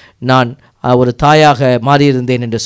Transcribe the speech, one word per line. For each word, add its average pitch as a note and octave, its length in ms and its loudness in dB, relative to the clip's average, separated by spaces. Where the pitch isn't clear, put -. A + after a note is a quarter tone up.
நான், B2+ 400 -2
அ, B2+ 120 0
ஒரு B2 180 0
தாயாக C#3+ 640 2
மாறியிருந்தேன்" B2+ 600 0
என்று A2+ 240 -6